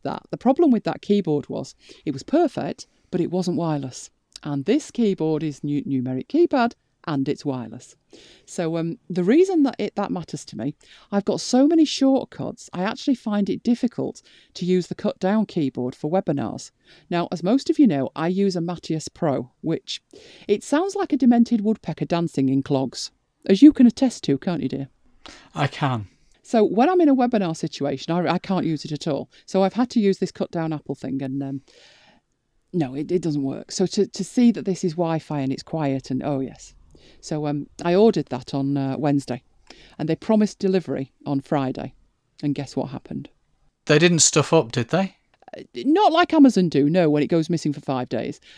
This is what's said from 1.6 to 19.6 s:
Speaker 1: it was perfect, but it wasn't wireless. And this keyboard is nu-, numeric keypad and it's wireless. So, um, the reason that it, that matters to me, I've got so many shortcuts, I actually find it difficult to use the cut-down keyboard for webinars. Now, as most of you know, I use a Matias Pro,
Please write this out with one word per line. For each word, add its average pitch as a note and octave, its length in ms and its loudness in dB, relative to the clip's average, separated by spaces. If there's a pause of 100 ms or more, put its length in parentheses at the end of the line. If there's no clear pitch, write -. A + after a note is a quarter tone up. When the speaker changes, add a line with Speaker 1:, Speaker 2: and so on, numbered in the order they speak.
Speaker 1:
it D3+ 80 -6
was C3+ 100 -8
perfect, - 640 -2 (240)
but F3 120 -2
it - 80 -2
wasn't F3 260 -2
wireless. D3 540 -6 (340)
And C#3+ 220 -6
this C#4 240 0
keyboard D#3+ 520 0
is D3+ 220 -8
nu-, D3 200 -2
numeric C3 420 -4
keypad D4+ 480 2 (320)
and C#3 200 -2
it's - 180 -4
wireless. B2+ 520 -10 (480)
So, E3 320 -6
um, E3 220 -4 (100)
the F3+ 160 -2
reason E4 380 4
that C4+ 160 0
it, - 180 -4
that G3+ 140 -4
matters - 340 -8
to - 140 -16
me, C3+ 160 -6 (360)
I've G3+ 140 0
got F3 160 -2
so C4 260 4
many E4 200 6
shortcuts, - 880 -2
I F3 80 -4
actually A#3+ 320 -2
find G#3 340 -2
it - 140 -6
difficult A#3 580 -2 (340)
to F3 120 -6
use F3+ 220 2
the F3 60 -8
cut-down G#3 520 -2
keyboard C3 480 -4
for D3+ 160 -6
webinars. D3 600 -4 (380)
Now, F3 240 -2
as D#3 100 -8
most A#3 280 0
of D#4 80 -2
you C#4+ 80 8
know, C#3 280 2
I D#3+ 140 -2
use F#3+ 280 0
a E3+ 40 -2
Matias E3 480 -6
Pro, C3+ 420 -4 (120)